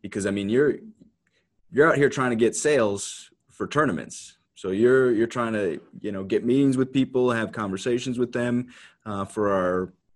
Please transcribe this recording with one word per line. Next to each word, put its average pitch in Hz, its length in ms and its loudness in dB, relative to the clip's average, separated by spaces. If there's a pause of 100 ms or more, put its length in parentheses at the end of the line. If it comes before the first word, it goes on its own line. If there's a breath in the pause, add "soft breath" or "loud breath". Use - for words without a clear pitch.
Because, 101 240 -6
I 101 60 0
mean, 101 180 -4
you're, 127 260 2 (960)
you're 143 160 4
out 151 100 2
here 143 120 4
trying 127 220 -2
to 117 40 0
get 110 200 2
sales 113 760 -2 (200)
for 95 180 -8
tournaments. - 680 -4 (180)
So 95 160 -6
you're, 123 400 4
you're 113 160 2
trying 117 260 -4
to, 95 280 -2 (180)
you 101 120 -6
know, 98 120 -6
get 104 220 -2
meetings 131 320 4
with 131 160 0
people, 127 380 2
have 110 200 -2
conversations 120 680 -4
with 120 120 -2
them. 120 360 -2 (380 loud breath)
Uh, 98 200 -6
for 101 260 0
our, 92 420 0 (220)